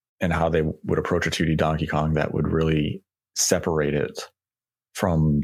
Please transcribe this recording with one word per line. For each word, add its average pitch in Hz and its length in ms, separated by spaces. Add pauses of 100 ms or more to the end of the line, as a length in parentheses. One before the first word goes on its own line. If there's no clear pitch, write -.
(220)
and 90 100
how 82 160
they 82 140
would 80 380
approach 82 280
a - 20
two 82 160
D 78 100
Donkey 78 320
Kong 76 260
that 76 200
would 78 140
really 80 560 (320)
separate 80 580
it - 280 (720)
from 78 500